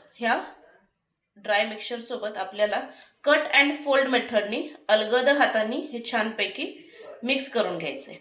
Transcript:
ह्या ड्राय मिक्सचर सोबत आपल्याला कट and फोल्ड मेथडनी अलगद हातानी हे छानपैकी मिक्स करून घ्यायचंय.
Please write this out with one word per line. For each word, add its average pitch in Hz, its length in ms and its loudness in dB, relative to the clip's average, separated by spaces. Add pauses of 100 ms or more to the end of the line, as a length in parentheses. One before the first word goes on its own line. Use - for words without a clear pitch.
(140)
ह्या 233 300 0 (920)
ड्राय 208 280 0
मिक्सचर 233 340 -8
सोबत 214 400 -8
आपल्याला 208 420 0 (440)
कट 302 160 6 (140)
and 285 180 4 (120)
फोल्ड 269 240 4
मेथडनी 233 600 0 (200)
अलगद 220 400 4
हातानी 233 480 2
हे 240 340 -6
छानपैकी 220 840 -4 (280)
मिक्स 262 260 0
करून 180 300 0
घ्यायचंय. - 420 -8